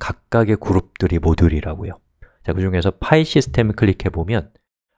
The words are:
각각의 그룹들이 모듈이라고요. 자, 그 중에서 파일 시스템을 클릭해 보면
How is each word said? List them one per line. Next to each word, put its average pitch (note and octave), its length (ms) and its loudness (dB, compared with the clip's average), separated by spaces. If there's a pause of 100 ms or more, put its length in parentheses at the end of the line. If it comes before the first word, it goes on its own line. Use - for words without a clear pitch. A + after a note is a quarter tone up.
각각의 - 560 0
그룹들이 F#2 640 -2
모듈이라고요. D#2+ 720 0 (500)
자, - 100 -4
그 F2+ 80 -4
중에서 F#2 320 0
파일 - 320 2
시스템을 A#2 520 0
클릭해 G2 340 0
보면 F2 420 -6 (460)